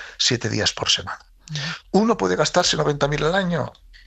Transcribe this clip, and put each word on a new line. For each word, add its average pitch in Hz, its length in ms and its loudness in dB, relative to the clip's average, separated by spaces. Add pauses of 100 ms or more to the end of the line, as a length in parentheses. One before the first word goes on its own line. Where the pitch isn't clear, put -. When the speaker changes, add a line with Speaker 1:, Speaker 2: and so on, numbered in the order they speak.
(180)
Speaker 1:
siete 120 300 0
días 107 240 0
por - 180 -4
semana. - 300 -2 (320)
Speaker 2:
Ujú. 151 80 -8 (440)
Speaker 1:
¿Uno 226 120 4
puede 185 220 0
gastarse 175 400 2
noventa 147 320 0
mil 151 160 -2
al 170 100 0
año? 175 380 -2 (340)